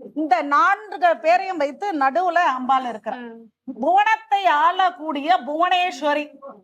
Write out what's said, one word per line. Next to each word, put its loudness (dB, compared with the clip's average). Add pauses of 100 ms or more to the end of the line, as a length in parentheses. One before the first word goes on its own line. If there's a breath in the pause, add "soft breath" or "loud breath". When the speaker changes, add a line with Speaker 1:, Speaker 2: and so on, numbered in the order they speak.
(160)
Speaker 1:
இந்த 0
நான்கு 2
பேரையும் 0
வைத்து -4
நடுவுல 0 (180)
அம்பாள் 0
இருக்கிறார். -8
Speaker 2:
ம். -16 (380)
Speaker 1:
புவனத்தை 2
ஆளக்கூடிய 0
புவனேஸ்வரி, 0 (380)